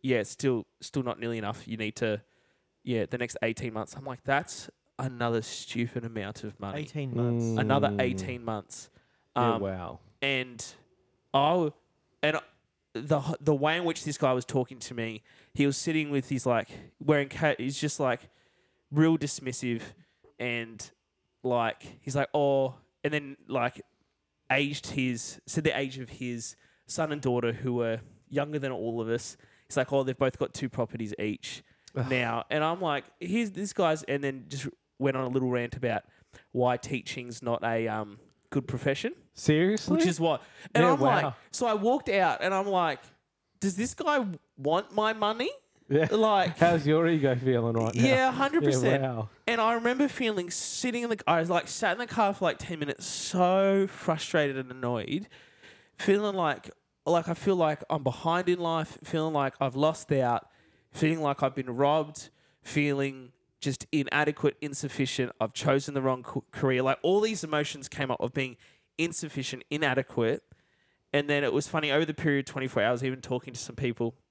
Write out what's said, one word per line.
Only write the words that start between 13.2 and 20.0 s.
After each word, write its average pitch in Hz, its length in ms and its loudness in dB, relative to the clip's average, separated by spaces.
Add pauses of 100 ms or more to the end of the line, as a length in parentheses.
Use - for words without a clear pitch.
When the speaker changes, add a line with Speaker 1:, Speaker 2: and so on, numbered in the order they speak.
Speaker 1:
the 151 140 4
way 151 220 2
in 175 80 -2
which 165 180 -2
this 151 140 -6
guy 131 160 2
was 127 120 0
talking 127 340 -2
to - 140 -12
me, 113 300 -6 (300)
he 143 120 4
was 139 120 2
sitting 156 320 0
with 139 200 0
his, 131 160 -2
like, 117 220 2 (320)
wearing 143 300 2
ca-, 156 280 0
he's 135 220 -4
just, 151 200 -2
like, 127 300 0 (640)
real 160 260 6
dismissive, 127 640 -4 (580)